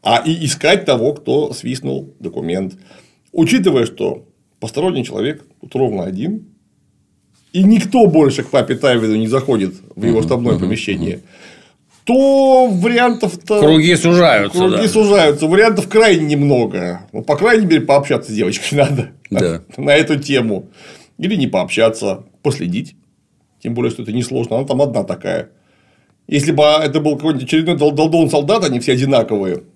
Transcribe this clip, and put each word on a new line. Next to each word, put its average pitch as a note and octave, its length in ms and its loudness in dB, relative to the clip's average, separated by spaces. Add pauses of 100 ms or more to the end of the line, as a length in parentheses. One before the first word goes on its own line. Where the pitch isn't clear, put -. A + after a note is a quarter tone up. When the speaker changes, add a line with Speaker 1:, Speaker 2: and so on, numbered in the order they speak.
Speaker 1:
А A#2 240 2
и D#3+ 180 -2
искать F3 400 0
того, C3 300 0
кто C#3+ 380 -4
свистнул C2+ 680 -10
документ. F2 540 -8 (580)
Учитывая, E3 540 0
что - 400 -8 (340)
посторонний D3+ 440 -4
человек B2+ 400 -8 (160)
тут - 160 -20
ровно G#2+ 280 -2
один, C3+ 420 -8 (1040)
и F3+ 100 0
никто G#3+ 440 4
больше D3+ 360 2
к - 80 -12
папе F3+ 240 0
Тайвину A2+ 420 0
не A2 120 -2
заходит A#2 460 -2 (200)
в G2+ 100 -8
его A2+ 140 2
Speaker 2:
Мгм. A2 80 -2
Speaker 1:
штабное A#2+ 280 0
Speaker 2:
Мгм. F2 60 -2
Speaker 1:
помещение, F#2 560 -4
Speaker 2:
Мгм. - 60 -20 (840)
Speaker 1:
то C4+ 640 4
вариантов-то G#3+ 920 0
Speaker 2:
Круги D#3 360 4
сужаются, E3 600 2
Speaker 1:
круги F#3 240 2
Speaker 2:
да. A3 60 0
Speaker 1:
сужаются. F#3 580 4
Вариантов G3+ 420 2
крайне G3+ 380 4
немного. A#2 760 -2 (120)
Ну, - 100 -10
по D3 140 0
крайней A3 300 2
мере, D#3+ 140 2
пообщаться C#3 500 0
с G#2+ 40 -6
девочкой G#2+ 440 -4
<laughs> - 0 -
надо C#3+ 300 0 (220)
Speaker 2:
Да. E2+ 320 -2 (160)
Speaker 1:
на C#3+ 180 2
эту D3+ 220 0
тему. A#2 500 -4 (500)
Или F#3+ 180 -4
не C3+ 100 -2
пообщаться, - 800 -2 (180)
последить. F#2 520 -6 (680)
Тем A#2+ 100 -6
более, A#2+ 180 -2
что A#2+ 120 -12
это G#2 100 -10
несложно. A#2+ 460 -4
Она C#3 80 -6
там C#3 160 -2
одна B2+ 200 -2
такая. F2+ 460 -8 (800)
Если C#3+ 240 0
бы D3 100 2
это D3+ 380 2
был D3 160 -2
какой-нибудь D3 280 -4
очередной D#3+ 340 -2
дол-, D3 140 2
долдон-солдат, D#3+ 720 0
они B2+ 160 -2
все C3 120 -2
одинаковые. A2 680 -2 (140)